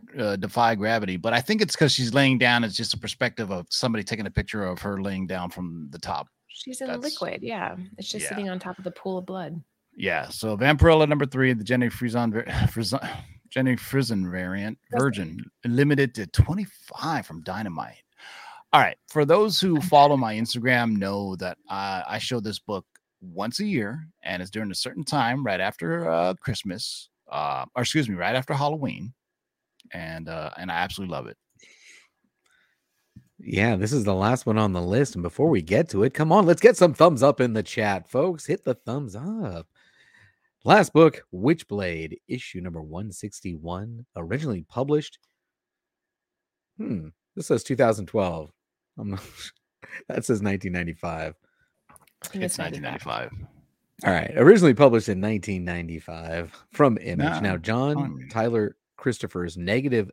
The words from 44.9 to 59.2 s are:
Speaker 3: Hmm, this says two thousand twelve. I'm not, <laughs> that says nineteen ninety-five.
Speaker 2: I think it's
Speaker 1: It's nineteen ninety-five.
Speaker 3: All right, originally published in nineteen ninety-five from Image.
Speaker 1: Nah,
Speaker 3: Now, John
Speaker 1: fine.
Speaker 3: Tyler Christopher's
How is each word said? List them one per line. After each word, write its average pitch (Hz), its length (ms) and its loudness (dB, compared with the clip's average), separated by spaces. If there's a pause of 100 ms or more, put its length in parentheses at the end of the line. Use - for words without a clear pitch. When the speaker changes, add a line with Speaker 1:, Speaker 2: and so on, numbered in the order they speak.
Speaker 3:
Hmm, 127 300 -6 (280)
this 190 120 -10
says 120 160 2
two 123 140 -4
thousand 110 300 2
twelve. 85 440 -2 (460)
I'm 104 140 -8
not, 95 120 -8 (440)
<laughs> - 420 -20
that - 160 -6
says 110 160 0
nineteen 98 320 -2
ninety-five. 82 600 -6 (560)
Speaker 2:
I - 380 -20
think 190 160 -6
it's 175 120 -4
Speaker 1:
It's - 20 -10
nineteen 165 240 -8
ninety-five. 120 500 -8 (760)
Speaker 3:
All - 60 2
right, 87 240 -2
originally 170 380 10
published 117 340 6
in 92 140 -2
nineteen 101 420 -2
ninety-five 82 880 -8 (180)
from 131 260 6
Image. - 280 -2
Speaker 1:
Nah, 160 140 -2
Speaker 3:
Now, 95 180 0
John 120 380 0
Speaker 1:
fine. 135 340 -6
Speaker 3:
Tyler 113 460 0 (220)
Christopher's 90 600 -4